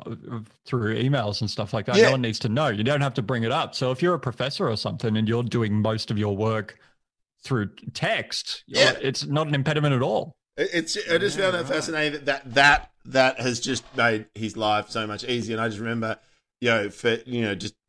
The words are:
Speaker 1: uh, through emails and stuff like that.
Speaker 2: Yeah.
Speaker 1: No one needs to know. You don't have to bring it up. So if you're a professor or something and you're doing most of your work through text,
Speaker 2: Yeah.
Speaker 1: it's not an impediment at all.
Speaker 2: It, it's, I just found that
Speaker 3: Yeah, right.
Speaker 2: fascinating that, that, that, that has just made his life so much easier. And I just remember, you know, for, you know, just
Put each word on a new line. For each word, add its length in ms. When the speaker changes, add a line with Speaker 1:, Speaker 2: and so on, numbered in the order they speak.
Speaker 1:
uh, 340
through 300
emails 460
and 100
stuff 220
like 140
that. 100
Speaker 2:
Yeah. 80
Speaker 1:
No 60
one 100
needs 180
to 80
know. 220
You 160
don't 160
have 140
to 60
bring 220
it 80
up. 240
So 160
if 100
you're 120
a 60
professor 500
or 80
something 400
and 100
you're 160
doing 380
most 280
of 80
your 200
work 400
through 260
text, 760
Speaker 2:
Yeah. 340
Speaker 1:
it's 240
not 220
an 80
impediment 400
at 60
all. 340
Speaker 2:
It, 180
it's, 240
I 80
just 200
found 160
that 60
Speaker 3:
Yeah, 40
right. 100
Speaker 2:
fascinating 400
that, 120
that, 280
that, 380
that 360
has 180
just 240
made 380
his 200
life 340
so 180
much 180
easier. 300
And 60
I 60
just 120
remember, 380
you 80
know, 200
for, 240
you 180
know, 120
just 200